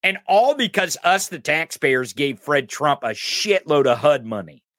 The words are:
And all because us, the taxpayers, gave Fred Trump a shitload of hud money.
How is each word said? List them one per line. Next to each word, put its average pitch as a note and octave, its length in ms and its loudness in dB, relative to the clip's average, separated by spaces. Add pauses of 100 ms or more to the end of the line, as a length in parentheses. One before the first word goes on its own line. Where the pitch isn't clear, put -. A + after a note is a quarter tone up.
And F#3+ 220 0
all A#3 280 4
because G3+ 500 -2
us, F#3 240 2
the E3+ 100 -12
taxpayers, C3+ 720 -2
gave C#3 280 -2
Fred C#3 280 -2
Trump C#3+ 360 -2
a A2+ 60 -2
shitload D3+ 760 0
of A#2+ 120 4
hud C#3 260 2
money. G2 400 -10 (140)